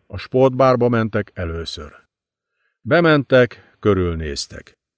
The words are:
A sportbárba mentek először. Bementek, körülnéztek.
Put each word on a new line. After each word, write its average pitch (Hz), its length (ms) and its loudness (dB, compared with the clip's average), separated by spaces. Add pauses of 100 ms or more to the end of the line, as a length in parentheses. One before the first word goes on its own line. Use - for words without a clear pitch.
A 98 120 -14
sportbárba 127 720 2
mentek 110 460 -4
először. 82 580 -10 (880)
Bementek, 139 1000 0
körülnéztek. 85 920 -4 (260)